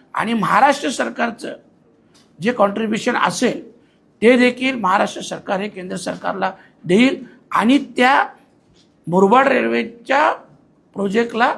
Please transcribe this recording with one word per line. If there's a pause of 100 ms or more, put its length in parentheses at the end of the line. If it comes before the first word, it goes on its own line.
(140)
आणि
महाराष्ट्र
सरकारचं (880)
जे
कॉन्ट्रिब्युशन
असेल (520)
ते
देखील
महाराष्ट्र
सरकार
हे
केंद्र
सरकारला (320)
देईल (260)
आणि
त्या (800)
मुरबाड
रेल्वेच्या (640)
प्रोजेक्टला